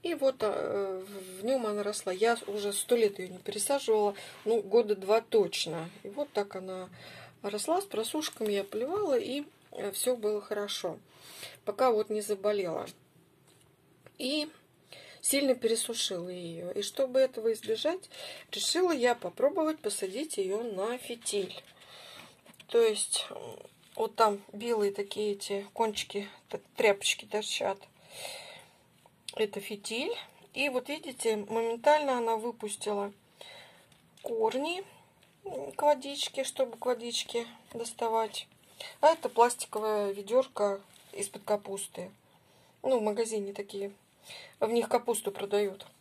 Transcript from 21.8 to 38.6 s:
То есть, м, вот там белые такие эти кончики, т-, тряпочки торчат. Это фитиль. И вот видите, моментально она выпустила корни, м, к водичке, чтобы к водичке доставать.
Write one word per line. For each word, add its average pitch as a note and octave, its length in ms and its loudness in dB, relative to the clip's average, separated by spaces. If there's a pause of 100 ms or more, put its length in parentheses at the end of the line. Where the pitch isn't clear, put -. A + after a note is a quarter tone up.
То A#3 140 4
есть, - 480 2
м, - 280 -12 (380)
вот A3 200 -2
там G#3 240 4 (120)
белые G#3 400 0
такие G3+ 400 -2
эти G3+ 400 -4
кончики, G#3 560 -2 (220)
т-, - 100 -6 (160)
тряпочки G3+ 500 4
торчат. G#3 520 -2 (1600)
Это G#3 240 -2
фитиль. A3+ 560 -4 (360)
И C4+ 160 0
вот B3 200 -2
видите, C#4+ 480 -2
моментально A#3 840 4
она A3+ 180 2
выпустила G#3 760 -4 (1120)
корни, B3+ 600 0 (600)
м, E4 280 -8
к - 100 -4
водичке, C#4 600 2
чтобы A#3+ 320 -2
к - 100 -6
водичке A#3 600 -2 (260)
доставать. A3+ 760 -2 (540)